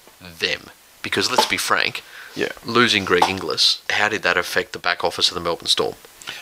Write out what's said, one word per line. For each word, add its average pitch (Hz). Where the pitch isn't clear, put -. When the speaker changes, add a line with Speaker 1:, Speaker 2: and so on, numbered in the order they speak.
Speaker 1:
them. 87
Because -
let's 123
be 95
frank, -
Speaker 2:
Yeah. -
Speaker 1:
losing 113
Greg 90
Inglis, -
how 104
did 98
that 90
affect -
the 87
back 87
office 90
of 90
the 87
Melbourne 85
Storm? -